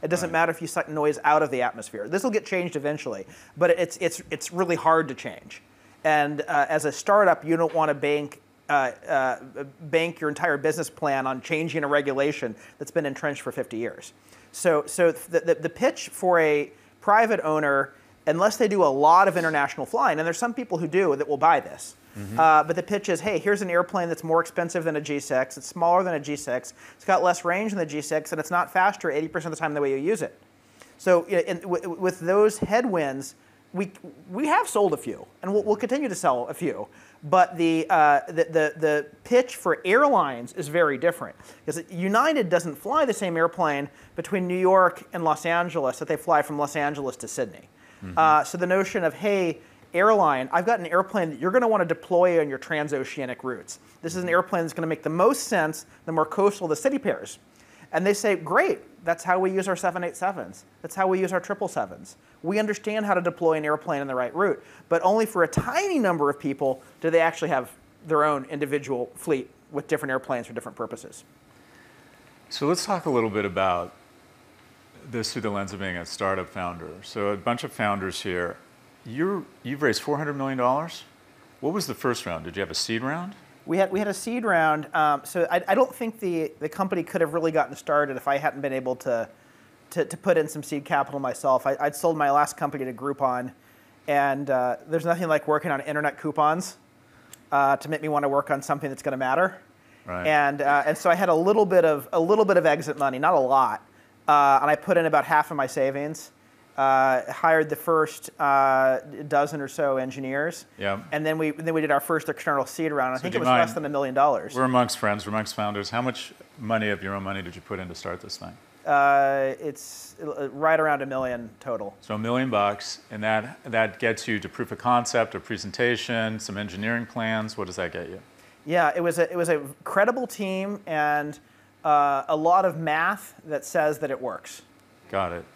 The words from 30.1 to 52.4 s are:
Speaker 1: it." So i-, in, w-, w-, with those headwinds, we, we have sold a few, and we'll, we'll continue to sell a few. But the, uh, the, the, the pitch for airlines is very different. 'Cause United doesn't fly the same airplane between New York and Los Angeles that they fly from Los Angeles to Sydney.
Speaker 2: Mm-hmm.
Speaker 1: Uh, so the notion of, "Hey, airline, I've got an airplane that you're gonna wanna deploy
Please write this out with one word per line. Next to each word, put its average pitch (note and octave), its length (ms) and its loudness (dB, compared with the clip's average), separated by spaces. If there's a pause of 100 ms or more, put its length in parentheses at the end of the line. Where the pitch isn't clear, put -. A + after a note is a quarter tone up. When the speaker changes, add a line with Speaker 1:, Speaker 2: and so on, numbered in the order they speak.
Speaker 1:
it." - 180 -8 (580)
So F3 280 4
i-, F#3 160 0
in, F3 180 -2
w-, F3 220 -4
w-, E3+ 200 -8
with F#3 200 -2
those G3+ 360 4
headwinds, E3+ 800 -2 (380)
we, F#3+ 180 -4 (400)
we B3+ 160 -4
have G4 180 2
sold G3+ 280 2
a C#3+ 40 -2
few, - 300 -10 (140)
and F#3 120 -4
we'll, G#3 100 2
we'll G#3+ 120 2
continue B3+ 320 -2
to G3 80 -4
sell B2+ 320 0
a D3 60 -8
few. G#2+ 340 -6 (340)
But F3 360 4
the, E3 320 2
uh, D3+ 380 6
the, F3+ 60 -12 (120)
the, D#3 320 2
the D3+ 280 0 (200)
pitch B3 320 2
for - 260 0
airlines F#3 680 2
is D3 160 -8
very D3+ 280 2
different. B2+ 380 -2 (300)
'Cause D#3+ 260 -4
United G#3+ 560 2
doesn't E3 280 0
fly C#4 280 0
the B3 100 0
same F#3 220 -2
airplane D#3+ 540 0 (260)
between F3+ 320 -4
New F3+ 100 -2
York F#3 540 4
and F3 140 -4
Los D#3 200 0
Angeles E3+ 540 0
that D#3 80 -8
they E3 80 0
fly D3+ 260 2
from D3 160 -4
Los D3 200 -2
Angeles C#3+ 400 -2
to A#2 100 -8
Sydney. A2 400 -8 (340)
Speaker 2:
Mm-hmm. F#2 160 -6
Speaker 1:
Uh, D#3 280 6
so - 120 -10
the F3 100 -2
notion F#3+ 360 0
of, D#3+ 100 0
"Hey, F#3+ 440 0 (360)
airline, E3+ 580 4
I've F3 140 2
got A3+ 160 2
an E3+ 60 -8
airplane F3+ 420 0
that C#3 100 -10
you're E3+ 120 0
gonna A#3+ 180 4
wanna G3+ 160 2
deploy E3+ 560 4